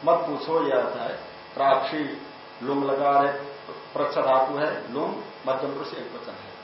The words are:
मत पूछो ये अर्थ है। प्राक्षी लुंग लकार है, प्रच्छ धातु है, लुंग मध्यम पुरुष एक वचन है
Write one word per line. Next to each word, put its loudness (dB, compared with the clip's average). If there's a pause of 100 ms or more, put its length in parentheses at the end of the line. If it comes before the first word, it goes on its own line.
मत 6
पूछो 2
ये 2
अर्थ 2
है। -4 (360)
प्राक्षी 2 (400)
लुंग 2
लकार 6
है, 2 (640)
प्रच्छ 0
धातु 4
है, -2
लुंग -2 (340)
मध्यम 0
पुरुष -8
एक -10
वचन -10
है -14 (140)